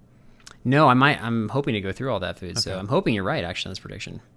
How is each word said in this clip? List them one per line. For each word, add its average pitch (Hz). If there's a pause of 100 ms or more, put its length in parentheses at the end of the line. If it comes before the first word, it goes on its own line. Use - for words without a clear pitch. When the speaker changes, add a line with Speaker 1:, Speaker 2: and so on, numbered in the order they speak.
(640)
Speaker 1:
No, 143
I 123
might. 135
I'm 113
hoping 139
to 101
go 95
through 127
all 101
that 87
food, 87
so -
Speaker 2:
Okay. 92
Speaker 1:
I'm 98
hoping 151
you're 101
right, 117
actually, 87
on -
this 92
prediction. - (160)